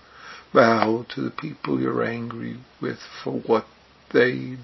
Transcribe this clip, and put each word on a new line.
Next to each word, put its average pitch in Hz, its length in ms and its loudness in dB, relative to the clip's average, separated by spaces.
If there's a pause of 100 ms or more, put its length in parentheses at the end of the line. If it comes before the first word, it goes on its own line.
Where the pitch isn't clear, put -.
(540)
Bow 113 520 4 (100)
to 139 60 -4
the 123 100 -4
people - 480 -4
you're 64 240 0
angry 117 540 -6 (240)
with 127 180 -6 (240)
for 135 100 -6
what 113 320 2 (460)
they 127 520 2